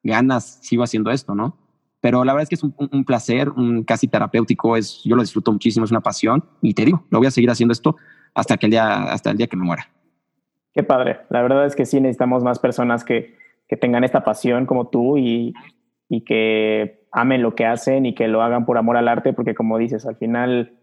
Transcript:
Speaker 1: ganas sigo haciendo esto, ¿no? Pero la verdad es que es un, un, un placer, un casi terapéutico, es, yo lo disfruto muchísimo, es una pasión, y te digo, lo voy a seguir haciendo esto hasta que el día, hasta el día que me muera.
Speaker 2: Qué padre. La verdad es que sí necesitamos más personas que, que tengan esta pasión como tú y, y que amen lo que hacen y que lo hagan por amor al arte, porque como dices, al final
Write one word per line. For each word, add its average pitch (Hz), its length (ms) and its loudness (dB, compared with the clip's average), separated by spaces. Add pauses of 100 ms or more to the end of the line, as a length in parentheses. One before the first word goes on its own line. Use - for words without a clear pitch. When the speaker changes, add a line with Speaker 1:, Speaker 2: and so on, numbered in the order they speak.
Speaker 1:
ganas 123 580 0
sigo 123 220 0
haciendo 110 260 -2
esto, 127 240 -4
¿no? 110 240 -4 (440)
Pero 123 220 2
la 131 100 2
verdad 147 100 0
es 147 60 -6
que 175 60 -2
es - 80 -6
un, 143 140 -4
un, 143 160 -4
un 139 100 2
placer, 127 460 0
un 117 340 -2
casi - 240 0
terapéutico, 113 680 0
es, - 260 -4
yo 110 120 2
lo 123 80 4
disfruto 107 280 0
muchísimo, 110 340 0
es 110 60 -4
una 113 100 0
pasión, 113 440 0 (160)
y 107 140 2
te 110 100 2
digo, 160 240 2
lo - 80 2
voy 120 80 6
a 135 60 2
seguir 123 180 2
haciendo 117 240 2
esto 151 220 0 (400)
hasta 107 220 0
que 107 100 0
el 104 40 4
día, 107 400 2
hasta 107 200 -2
el 104 60 -2
día 113 100 0
que 92 100 -8
me 92 80 -2
muera. 85 260 -4 (800)
Speaker 2:
Qué 143 120 -2
padre. 127 380 0 (100)
La 120 100 0
verdad 135 240 2
es 143 100 -2
que 131 120 0
sí 139 120 0
necesitamos 127 440 0
más 123 160 0
personas 120 440 0
que, 117 320 -4 (320)
que - 80 -2
tengan 120 280 0
esta 131 200 0
pasión 123 440 0
como 123 220 -2
tú 127 280 0
y, 117 380 -2 (540)
y 113 120 -4
que 110 920 -2
amen 127 300 0
lo 113 140 -2
que 117 100 -2
hacen 131 400 0
y 120 80 -2
que 113 140 -2
lo 110 160 0
hagan 120 240 -2
por 120 100 0
amor 117 200 0
al 120 100 2
arte, 123 260 0
porque 113 220 -4
como 113 240 -2
dices, 117 260 -4
al 113 120 -10
final 120 640 -4